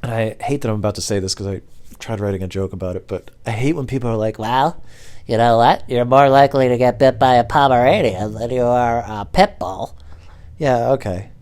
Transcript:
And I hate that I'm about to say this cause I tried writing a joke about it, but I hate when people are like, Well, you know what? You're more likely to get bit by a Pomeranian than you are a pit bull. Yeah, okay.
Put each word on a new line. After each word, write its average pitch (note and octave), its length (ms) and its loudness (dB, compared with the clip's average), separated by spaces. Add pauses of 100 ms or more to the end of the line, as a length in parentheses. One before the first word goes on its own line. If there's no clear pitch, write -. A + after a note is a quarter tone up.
And A#2+ 80 -8
I A2+ 300 -4
hate C#3 200 -4
that - 80 -4
I'm A2 60 0
about G#2 200 -4
to - 60 -10
say G2+ 180 -4
this F#2+ 160 -4
cause G2 120 -10
I G2 140 -8 (380)
tried A2 200 -8
writing G2 240 -4
a F#2+ 40 -6
joke F#2+ 260 -6
about F2+ 220 -8
it, F#2 120 -10
but - 240 -10 (140)
I A#2 60 -6
hate A#2+ 220 -2
when D3 140 -6
people B2 220 -4
are A2+ 80 -2
like, G#2+ 220 -4
Well, C3 440 -2 (440)
you A#2+ 100 -2
know A#2 200 4
what? B2 320 4
You're B2 160 0
more C3+ 240 6
likely C3+ 380 6
to B2 100 2
get A#2+ 220 2
bit C3 200 4
by B2+ 160 4
a B2 80 6
Pomeranian B2 920 2
than A2 160 -6
you B2+ 140 -2
are A#2+ 440 2
a G#2 180 -8
pit - 340 2
bull. F#2 360 -8 (640)
Yeah, B2 340 0
okay. G#2 380 -4 (120)